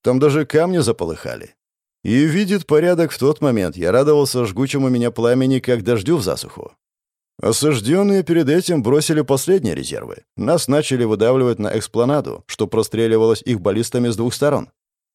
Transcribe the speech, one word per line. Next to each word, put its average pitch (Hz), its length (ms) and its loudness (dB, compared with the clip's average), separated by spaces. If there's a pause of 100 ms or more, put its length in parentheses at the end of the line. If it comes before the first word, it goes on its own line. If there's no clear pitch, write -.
там 127 160 2
даже 147 260 2
камни 170 340 0
заполыхали. 82 760 -4 (480)
И 123 220 2
видит 180 400 -2
порядок 165 460 2
в - 80 -10
тот 143 220 0
момент, 101 360 0
я 87 140 -2
радовался 135 540 2
жгучему 131 440 -2
меня 120 220 0
пламени, 127 480 2
как 120 240 -2
дождю 120 340 0
в 113 60 -4
засуху. - 500 -8 (680)
Осажденные 151 840 0
перед 160 260 0
этим 165 340 0
бросили 151 380 2
последние 139 520 0
резервы. 64 500 -10 (120)
Нас 147 320 -2
начали 135 380 0
выдавливать 113 540 2
на 104 180 -4
экспланаду, 113 680 -2
что - 220 -4
простреливалось 110 760 2
их 113 180 -2
баллистами 113 480 0
с 110 60 -2
двух 117 180 -2
сторон. 143 360 0 (460)